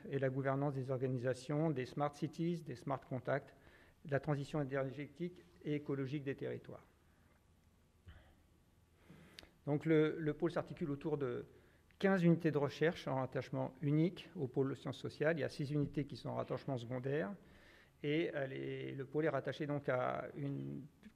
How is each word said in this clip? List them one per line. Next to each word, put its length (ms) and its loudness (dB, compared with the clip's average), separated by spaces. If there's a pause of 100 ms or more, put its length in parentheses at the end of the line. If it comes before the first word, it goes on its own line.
(120)
et 80 2
la 100 4
gouvernance 460 2
des 160 -2
organisations, 800 2
des 140 0
smart 300 -2
cities, 460 -2
des 140 -8
smart 260 -2
contacts, 540 -2 (500)
de 60 -4
la 80 4
transition 420 0
énergétique 840 -4 (220)
et 80 0
écologique 500 -2
des 120 -2
territoires. 500 -8 (2750)
Donc 200 0
le, 340 6
le 140 0
pôle 180 0
s'articule 400 -4
autour 260 -2
de 280 -2 (520)
quinze 260 6
unités 280 8
de 60 4
recherche 500 2
en 80 0
rattachement 680 -2
unique 540 4
au 120 -2
pôle 280 0
sciences 220 -6
sociales. 400 0
Il 40 0
y 20 0
a 60 0
six 220 -4
unités 340 0
qui 100 -10
sont 140 -8
en 60 -4
rattachement 420 -2
secondaire. 540 -2 (720)
Et, 320 2
euh, 120 -2
les, 460 -6
le 120 -6
pôle 200 0
est 40 4
rattaché 380 -2
donc 220 -2
à 460 0
une, 460 -4 (340)